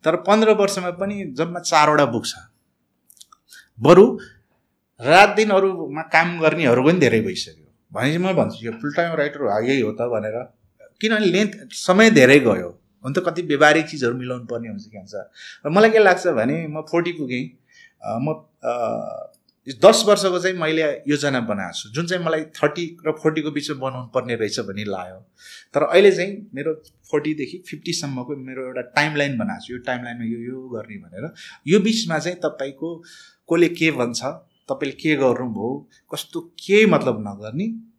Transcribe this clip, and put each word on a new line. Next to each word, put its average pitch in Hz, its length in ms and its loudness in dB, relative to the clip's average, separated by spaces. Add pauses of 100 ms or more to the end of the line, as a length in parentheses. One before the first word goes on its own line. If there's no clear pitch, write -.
तर 160 120 2
पन्ध्र 220 340 4
वर्षमा 190 400 0
पनि 196 420 -8
जम्मा 170 280 -6
चारवटा 151 460 4
बुक 117 200 -4
छ। - 80 -10 (1500)
बरु 175 380 8 (840)
रात 185 360 6
दिन 214 140 2
अरूमा 170 520 0
काम 170 380 0
गर्नेहरू 156 420 4
पनि 165 160 4
धेरै 113 220 2
भइसक्यो। 90 540 -10 (180)
भनेपछि 135 260 -4
म 190 140 -2
भन्छु, 117 340 -2
"यो 117 60 -8
फुल 143 220 -10
टाइम 170 200 -2
राइटर 143 240 -4
हो, 110 280 -2
यही 135 140 0
हो 107 120 -2
त" 110 40 -10
भनेर। 117 680 -8 (360)
किनभने 220 260 0
लेन्थ, 196 260 2 (200)
समय 185 380 6
धेरै 135 300 8
गयो। 92 400 -2 (240)
हुन 131 80 -8
त 160 60 0
कति 175 240 -4
व्यवहारिक 151 440 4
चिजहरू 127 300 -4
मिलाउनु 123 280 -10
पर्ने 117 240 -10
हुन्छ, 101 180 -14
के 104 120 -20
हुन्छ। 92 140 -20 (540)
र 147 40 -4
मलाई 208 200 6
के 220 80 4
लाग्छ 185 280 4
भने 151 400 -2
म 156 140 -10
फोर्टी 170 320 -2
पुगेँ, 131 460 -8 (440)
अ, 107 160 -6
म, 156 260 -6 (200)
अ, 117 360 -4 (840)
दस 220 220 8
वर्षको 190 320 2
चाहिँ 185 180 -4
मैले 156 520 -2
योजना 139 320 0
बनाएको 101 320 -6
छु, - 160 -14
जुन 143 180 -6
चाहिँ 175 180 -6
मलाई 156 200 -2
थर्टी 160 520 -4 (100)
र 156 60 -4
फोर्टीको 156 380 -4
बिचमा 139 400 -8
बनाउनु 123 180 -12
पर्ने 120 260 -4
रहेछ 110 260 -6
भन्ने 101 240 -8
लाग्यो। 92 420 -10 (480)
तर 143 80 2
अहिले 190 300 6
चाहिँ 190 420 -6
मेरो 156 280 -6 (280)
फोर्टीदेखि 151 480 -4
फिफ्टीसम्मको 143 800 -10
मेरो 131 300 -12
एउटा 127 140 -10
टाइमलाइन 143 580 -2
बनाएको 110 280 -6
छु, 120 60 -14
यो 123 60 -12
टाइमलाइनमा 120 460 -8
यो, 113 140 -6
यो 131 300 -12
गर्ने 110 280 -12
भनेर। 90 360 -14 (340)
यो 190 140 4
बिचमा 185 380 -2
चाहिँ 170 200 -6
तपाईँको 151 600 -8 (540)
कसले 170 160 4
के 160 220 0
भन्छ, 120 340 -4
तपाईँले 139 680 -8
के 156 240 -2
गर्नुभयो, 123 720 -2 (260)
कस्तो, - 260 -12
के 208 460 2
मतलब 127 420 2
नगर्ने 110 380 -8 (320)